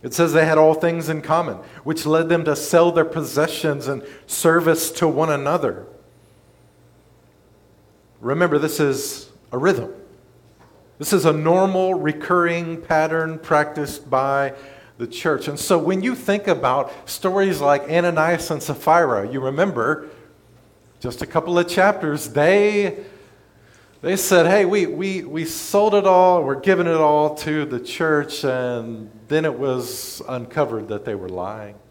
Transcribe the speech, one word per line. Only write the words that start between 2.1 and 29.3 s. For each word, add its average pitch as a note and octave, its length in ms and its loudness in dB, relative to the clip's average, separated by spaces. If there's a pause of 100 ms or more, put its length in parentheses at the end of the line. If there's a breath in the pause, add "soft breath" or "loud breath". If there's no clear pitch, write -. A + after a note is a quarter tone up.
them E3 160 2
to D3+ 100 2
sell E3+ 380 4
their E3 140 2
possessions D3 800 -4
in C#3 140 -6 (240 loud breath)
service E3 640 2
to E3+ 160 0
one D3+ 220 0
another. C#3 560 -2 (2250)
Remember, D3 380 0
this D#3 220 -2
is - 500 -2 (200)
a B2 60 -6
rhythm. C#3+ 380 -2 (1040)
This D3+ 160 -2
is D#3+ 100 2
a D#3+ 80 4
normal, F#3 600 2
recurring E3+ 880 -2
pattern D#3+ 560 0
practiced D3+ 720 -2
by C#3 420 0 (440 loud breath)
the A#2+ 100 -8
church. - 420 -4
And C#3+ 100 -8
so - 180 2
when F3+ 260 0
you B3 120 -2
think G#3 320 -2
about C#3 460 0 (160 loud breath)
stories F#3 520 0
like C#3+ 300 4
Ananias E3 600 0
and D3+ 120 -4
Sapphira, C3+ 680 2
you C3 120 -6
remember C#3 680 -2 (920 loud breath)
just A#2+ 200 -10
a C3+ 60 -8
couple F3 320 0
of F3 80 2
chapters, F3 600 0
they, G3 760 2 (1000 loud breath)
they F3+ 140 -2
said, F3+ 300 4
"Hey, G3 180 4
we, F#3 220 2
we, F#3 380 -6
we D#3 200 -6
sold G3+ 500 0
it G3 120 4
all, F3+ 380 6
we're C3+ 160 -2
giving F3 260 2
it E3 80 2
all D3+ 420 4
to D3+ 280 -2
the B2 160 -6
church," D3+ 640 -2
and A#2 680 -4 (160)
then D#3 180 0